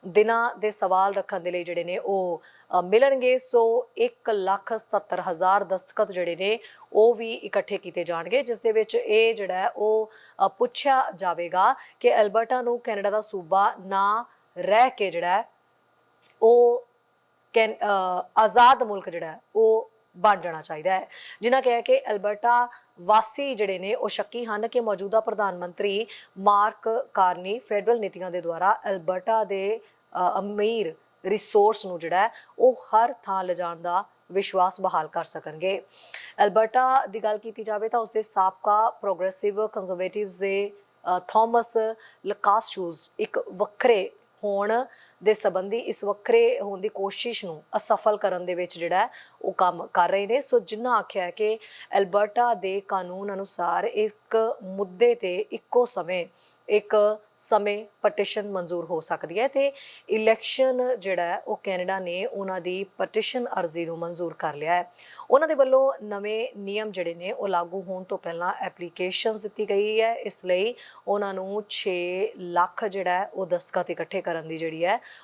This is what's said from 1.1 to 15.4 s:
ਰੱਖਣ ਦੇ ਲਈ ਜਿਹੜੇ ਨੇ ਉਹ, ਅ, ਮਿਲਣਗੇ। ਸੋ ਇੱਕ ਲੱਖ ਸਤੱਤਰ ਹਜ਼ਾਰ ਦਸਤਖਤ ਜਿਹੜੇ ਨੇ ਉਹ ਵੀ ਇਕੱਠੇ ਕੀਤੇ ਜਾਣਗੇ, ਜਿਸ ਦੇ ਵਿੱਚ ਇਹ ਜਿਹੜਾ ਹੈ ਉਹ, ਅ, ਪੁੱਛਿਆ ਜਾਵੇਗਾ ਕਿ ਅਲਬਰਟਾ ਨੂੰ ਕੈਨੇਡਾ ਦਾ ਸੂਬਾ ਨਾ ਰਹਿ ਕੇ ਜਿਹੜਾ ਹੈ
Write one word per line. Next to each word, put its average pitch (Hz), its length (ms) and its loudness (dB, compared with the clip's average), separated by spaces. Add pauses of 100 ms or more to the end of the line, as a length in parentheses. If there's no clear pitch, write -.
ਰੱਖਣ 190 260 -6
ਦੇ 175 120 -6
ਲਈ 175 120 -4
ਜਿਹੜੇ 170 200 -4
ਨੇ 175 140 -6
ਉਹ, 185 440 -4 (380)
ਅ, - 20 4
ਮਿਲਣਗੇ। 254 560 2
ਸੋ 233 500 2 (100)
ਇੱਕ 240 320 -2
ਲੱਖ 196 440 -2
ਸਤੱਤਰ 196 480 -4 (100)
ਹਜ਼ਾਰ 185 320 2
ਦਸਤਖਤ 190 480 -2
ਜਿਹੜੇ 175 240 -2
ਨੇ 202 240 -2 (340)
ਉਹ 226 200 6
ਵੀ 226 200 -8
ਇਕੱਠੇ 196 440 -4
ਕੀਤੇ 175 260 -6
ਜਾਣਗੇ, 180 400 -2
ਜਿਸ 226 180 -6
ਦੇ 226 100 2
ਵਿੱਚ 220 240 0
ਇਹ 226 400 4
ਜਿਹੜਾ 190 180 -4
ਹੈ 185 160 -2
ਉਹ, 214 400 0 (360)
ਅ, - 20 4
ਪੁੱਛਿਆ 262 580 0 (100)
ਜਾਵੇਗਾ 175 600 0 (240)
ਕਿ 240 220 4
ਅਲਬਰਟਾ 226 400 0
ਨੂੰ 240 180 -2
ਕੈਨੇਡਾ 208 300 -4
ਦਾ 214 120 0
ਸੂਬਾ 196 520 2 (120)
ਨਾ 202 400 0 (320)
ਰਹਿ 208 320 4
ਕੇ 196 220 -2
ਜਿਹੜਾ 170 180 -2
ਹੈ 202 200 0 (920)